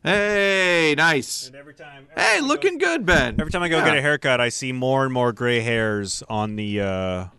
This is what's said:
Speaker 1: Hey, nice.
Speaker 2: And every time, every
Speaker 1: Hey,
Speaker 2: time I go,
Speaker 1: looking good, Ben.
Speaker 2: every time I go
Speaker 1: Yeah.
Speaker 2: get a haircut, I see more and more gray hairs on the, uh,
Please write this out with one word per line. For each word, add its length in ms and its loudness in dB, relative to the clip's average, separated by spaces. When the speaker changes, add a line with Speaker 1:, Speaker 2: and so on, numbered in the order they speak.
Speaker 1:
Hey, 920 2
nice. 500 0
Speaker 2:
And 80 -20
every 180 -20
time, 380 -20
every 120 -2
Speaker 1:
Hey, 120 4
Speaker 2:
time 20 0
I 40 0
go, 60 -2
Speaker 1:
looking 300 0
good, 280 -2
Ben. 340 2
Speaker 2:
every 120 -4
time 120 -2
I 60 -2
go 100 2
Speaker 1:
Yeah. 60 2
Speaker 2:
get 120 2
a 40 2
haircut, 380 2
I 100 2
see 220 -6
more 320 0
and 100 -2
more 200 0
gray 260 0
hairs 720 -2
on 260 -4
the, 260 -4
uh, 440 -4